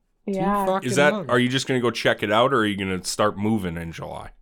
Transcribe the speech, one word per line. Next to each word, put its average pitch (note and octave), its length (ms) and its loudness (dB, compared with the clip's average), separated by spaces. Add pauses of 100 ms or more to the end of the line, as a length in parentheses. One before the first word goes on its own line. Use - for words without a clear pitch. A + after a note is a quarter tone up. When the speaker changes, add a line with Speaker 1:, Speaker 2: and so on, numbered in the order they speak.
(280)
Speaker 1:
Two G3 60 -2
Speaker 2:
Yeah. G3 340 0
Speaker 1:
fucking F#3+ 220 0
Speaker 3:
Is A#2+ 80 0
that, C#3+ 160 4
Speaker 1:
months. D3+ 180 -6
Speaker 3:
are B2 80 4
you B2 100 2
just C3 180 -2
gonna C3 120 0
go A#2 100 2
check A#2 320 0
it G#2 100 0
out, B2 220 4
or B2+ 40 4
are A2 100 2
you G2+ 100 -2
gonna F#2+ 260 -2
start G#2 360 0
moving G2+ 380 -2
in E2 140 -8
July? D#2+ 380 -12 (120)